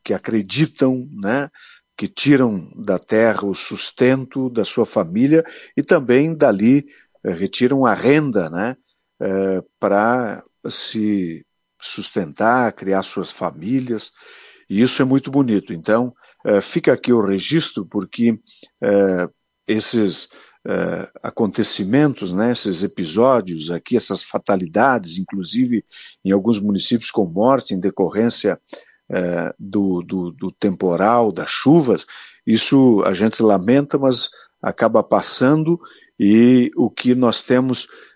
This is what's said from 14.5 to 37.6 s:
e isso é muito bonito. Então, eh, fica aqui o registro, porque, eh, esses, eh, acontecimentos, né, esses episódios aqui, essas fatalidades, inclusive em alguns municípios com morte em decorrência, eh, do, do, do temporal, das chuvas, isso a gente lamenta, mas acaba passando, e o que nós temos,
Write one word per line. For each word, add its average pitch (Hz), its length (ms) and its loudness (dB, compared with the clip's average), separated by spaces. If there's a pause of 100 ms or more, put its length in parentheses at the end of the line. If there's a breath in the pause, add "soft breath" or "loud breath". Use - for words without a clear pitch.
e 101 140 2
isso 127 180 2
é 135 40 4
muito 135 260 0
bonito. 120 420 0
Então, 110 400 0 (320 soft breath)
eh, 104 160 4
fica 160 320 0
aqui 123 200 0
o 110 120 4
registro, 98 600 -2
porque, 110 520 -2 (440 loud breath)
eh, 95 460 2 (380)
esses, 107 640 -2 (380 soft breath)
eh, 87 420 -4 (140)
acontecimentos, 110 1080 -2
né, 110 180 0
esses 98 320 -4
episódios 92 880 0
aqui, 87 260 -4
essas - 280 -2
fatalidades, 98 920 -2
inclusive 104 640 -2 (400 loud breath)
em 95 80 2
alguns 104 260 2
municípios 104 540 -2
com 107 120 0
morte 107 480 0
em 92 80 -4
decorrência, 98 800 -2 (480 loud breath)
eh, 87 480 -4
do, 98 460 -2
do, 87 300 -6
do 92 180 -10
temporal, 98 800 2
das 87 180 -8
chuvas, 135 560 2 (400 loud breath)
isso 117 600 4
a 98 100 2
gente 107 260 0
lamenta, 113 560 2
mas 135 320 0 (320 soft breath)
acaba 110 400 -2
passando, 151 800 0 (380 loud breath)
e 120 560 6
o 127 160 0
que 123 240 0
nós 120 280 0
temos, 127 440 0 (300 loud breath)